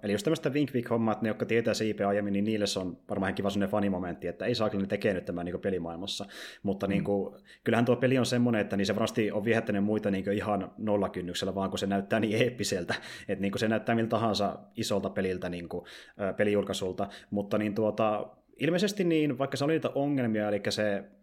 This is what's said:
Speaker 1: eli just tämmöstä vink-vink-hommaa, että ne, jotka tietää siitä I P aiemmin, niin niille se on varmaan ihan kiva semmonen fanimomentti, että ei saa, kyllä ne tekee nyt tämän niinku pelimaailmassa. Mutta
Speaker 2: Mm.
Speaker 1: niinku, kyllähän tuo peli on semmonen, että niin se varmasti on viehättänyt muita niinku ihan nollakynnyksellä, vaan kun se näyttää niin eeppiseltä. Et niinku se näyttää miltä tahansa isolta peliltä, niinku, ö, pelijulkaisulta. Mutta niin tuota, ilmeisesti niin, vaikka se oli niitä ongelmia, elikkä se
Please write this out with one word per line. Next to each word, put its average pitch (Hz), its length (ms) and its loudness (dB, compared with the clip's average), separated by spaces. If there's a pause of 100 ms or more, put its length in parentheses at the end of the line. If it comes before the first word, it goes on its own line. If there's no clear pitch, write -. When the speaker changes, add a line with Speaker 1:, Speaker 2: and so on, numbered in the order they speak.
Speaker 1:
eli 101 100 -2
just 104 120 -2
tämmöstä 156 280 0
vink-vink-hommaa, 120 600 0
että 101 100 -4
ne, 110 60 2
jotka 107 180 -2
tietää 113 280 2
siitä 107 300 0
I - 20 4
P - 20 4
aiemmin, 101 240 2
niin 101 120 2
niille 104 220 0
se 98 120 -2
on 90 200 -4 (100)
varmaan 95 200 0
ihan 98 60 0
kiva 98 160 0
semmonen 98 200 0
fanimomentti, 92 560 0
että 87 180 -6
ei 120 100 0
saa, 107 160 2
kyllä 101 120 0
ne 98 60 -2
tekee 104 260 2
nyt 87 100 -4
tämän 87 220 -4
niinku 87 120 -4
pelimaailmassa. 90 680 -4 (360)
Mutta 98 240 0
Speaker 2:
Mm. 98 40 2
Speaker 1:
niinku, 98 460 0 (280)
kyllähän 117 200 4
tuo 120 120 6
peli 131 220 4
on 117 80 4
semmonen, 120 340 4
että 101 160 -2
niin 98 100 2
se 104 80 2
varmasti 107 380 2
on 101 120 -2
viehättänyt 110 400 2
muita 104 260 0
niinku 98 200 0
ihan 101 480 0
nollakynnyksellä, 95 760 0
vaan 98 160 0
kun 98 80 -2
se 101 80 -2
näyttää 98 340 2
niin 110 220 2
eeppiseltä. 98 520 -2 (340)
Et 92 120 -4
niinku 98 180 0
se 110 100 2
näyttää 113 260 2
miltä 113 160 2
tahansa 104 480 0 (180)
isolta 101 340 -2
peliltä, 92 380 -2
niinku, 87 380 -8 (340)
ö, 95 120 -2
pelijulkaisulta. 98 760 0 (220)
Mutta 101 280 -2
niin 104 160 -2
tuota, 107 520 0 (340)
ilmeisesti 180 440 0
niin, 151 340 2
vaikka 139 180 -2
se 143 80 0
oli 156 80 2
niitä 151 220 0
ongelmia, 123 540 0
elikkä 104 220 0
se 104 340 0 (180)